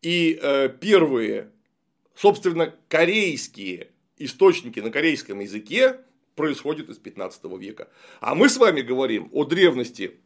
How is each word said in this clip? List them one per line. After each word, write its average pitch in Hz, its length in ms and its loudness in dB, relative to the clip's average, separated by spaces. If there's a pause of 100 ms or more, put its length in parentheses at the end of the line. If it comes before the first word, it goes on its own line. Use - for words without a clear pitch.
И, 165 400 0
э, 139 280 0 (100)
первые, 131 720 2 (640)
собственно, 170 580 0 (140)
корейские 160 1000 -2 (280)
источники 147 640 2
на 110 120 -6
корейском 139 500 -4
языке 170 580 -2 (360)
происходят 147 520 -6
из - 120 -18
пятнадцатого - 580 -14
века. 98 320 -18 (320)
А 117 120 -2
мы 202 140 6
с 233 80 4
вами 208 240 4
говорим 123 540 -4
о 147 100 -2
древности 143 840 0